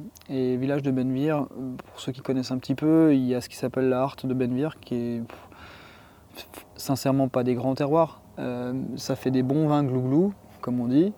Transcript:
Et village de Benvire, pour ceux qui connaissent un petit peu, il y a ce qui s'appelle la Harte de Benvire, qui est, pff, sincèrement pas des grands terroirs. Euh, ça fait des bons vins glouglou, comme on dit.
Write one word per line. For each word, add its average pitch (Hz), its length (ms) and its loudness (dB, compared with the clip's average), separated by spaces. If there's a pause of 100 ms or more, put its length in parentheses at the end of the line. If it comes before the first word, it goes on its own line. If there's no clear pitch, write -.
(280)
Et 127 280 0
village 139 260 -2
de 139 100 0
Benvire, 131 560 0 (360)
pour - 140 -20
ceux - 140 -8
qui - 80 -14
connaissent 131 320 -2
un 127 60 -2
petit 131 180 -2
peu, 156 360 6
il 135 140 4
y 123 80 2
a 123 60 0
ce - 80 -10
qui - 80 -18
s'appelle 131 320 0
la 127 140 2
Harte - 220 -4
de 131 100 -2
Benvire, 127 440 -2
qui - 160 -8
est, 117 320 -4
pff, - 1400 -20 (100)
sincèrement 135 500 0
pas 127 160 0
des 123 140 0
grands 131 180 -2
terroirs. 151 460 2 (180)
Euh, 123 340 -6 (220)
ça 131 220 -4
fait 131 160 -2
des 131 100 4
bons 143 240 2
vins 147 160 4
glouglou, 135 500 2 (280)
comme 123 200 -2
on 117 60 -2
dit. 156 320 4